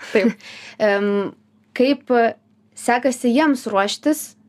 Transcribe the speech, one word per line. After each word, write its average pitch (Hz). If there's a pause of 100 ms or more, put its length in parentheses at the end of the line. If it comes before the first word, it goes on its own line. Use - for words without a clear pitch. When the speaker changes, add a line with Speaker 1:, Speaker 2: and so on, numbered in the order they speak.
Speaker 1:
<laughs> -
Taip. 220 (440)
Speaker 2:
Em, 202 (420)
kaip 277 (680)
sekasi 247
jiems 277
ruoštis, 208 (140)